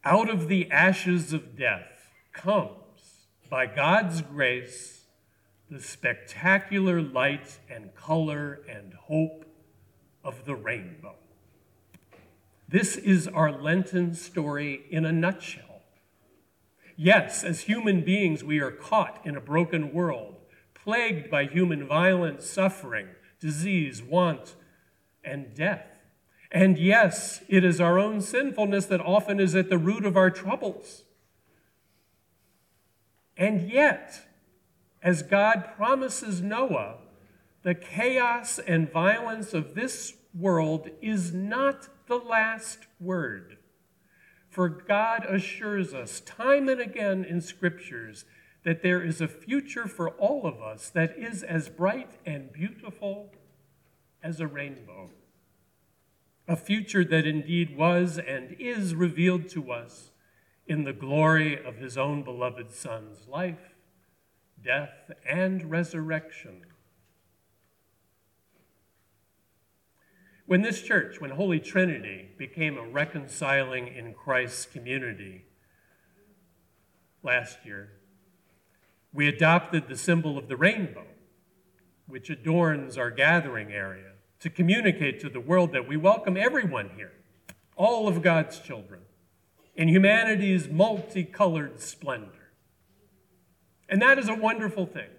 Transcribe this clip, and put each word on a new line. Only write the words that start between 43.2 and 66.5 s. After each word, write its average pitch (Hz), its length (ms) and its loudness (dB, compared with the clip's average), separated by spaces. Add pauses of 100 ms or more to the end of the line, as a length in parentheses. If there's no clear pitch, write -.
For 180 220 0
God 214 560 0
assures 196 640 -2
us 127 280 -12
time 269 500 2
and 254 100 0
again 202 440 -2
in 170 180 -4
scriptures 120 840 -6 (380)
that 165 200 -2
there 180 180 2
is 165 200 -4
a 156 60 -2
future 240 600 -6
for 170 240 -6
all 214 340 -2
of 113 160 -6
us 107 300 -12
that 165 260 0
is 233 240 -10
as 160 260 -4
bright 214 600 -4
and 135 260 -10
beautiful 202 800 -10 (880)
as 160 180 -8
a 165 60 -4
rainbow. 123 640 -12 (1400)
A 165 120 -2
future 202 480 0
that 160 200 2
indeed 156 520 -2
was 175 400 2
and 131 420 -10
is 214 360 -4
revealed 175 560 0
to 135 200 -8
us 117 400 -14 (560)
in 151 160 -2
the 139 80 -4
glory 151 720 2
of 120 160 -12
his 127 200 -10
own 143 240 -2
beloved 123 480 -8
Son's 107 600 -14
life, 165 460 -8 (840)
death, 135 480 -4 (160)
and 175 460 -2
resurrection. 160 920 -6 (3750)